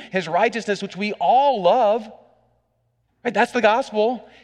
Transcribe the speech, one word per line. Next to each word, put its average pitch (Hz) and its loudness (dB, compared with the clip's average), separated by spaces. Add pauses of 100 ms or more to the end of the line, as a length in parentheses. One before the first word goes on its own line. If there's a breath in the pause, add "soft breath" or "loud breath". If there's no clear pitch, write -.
(120)
his 180 -4
righteousness, 202 -2
which 190 -12
we 208 -4
all 254 2
love. 220 2 (1120)
Right? 240 -4
That's 226 0
the 247 0
gospel. 220 0 (160 loud breath)